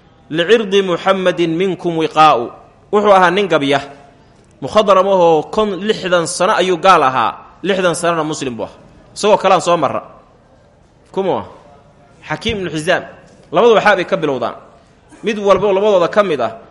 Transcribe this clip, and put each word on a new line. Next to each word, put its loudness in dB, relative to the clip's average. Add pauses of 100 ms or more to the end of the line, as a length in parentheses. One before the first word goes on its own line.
(300)
licirdi 0
Muxammadin -2
minkum -4
wiqaa'u. 2 (420)
Wuxuu 4
ahaa 4
nin -2
gabya, 0 (800)
mukhadram 2
ahoo 4
kon, -4 (100)
lixdan -2
sano -2
ayuu 0
gaal 4
ahaa, 0 (300)
lixdan -2
sanona -2
muslim -8
buu -8
ahaa. -12 (400)
Isagoo 2
kalaan 2
soo 0
marra. -2 (1080)
Kumu -2
ah? -8 (840)
Xakiim -6
ibnu -8
Xizaam. -2 (500)
Labadu 4
waxaa 2
bay -2
ka -4
bilowdaan. -4 (720)
Mid -4
walbo 2
labadooda 2
ka 0
mid -2
ah, -4 (180)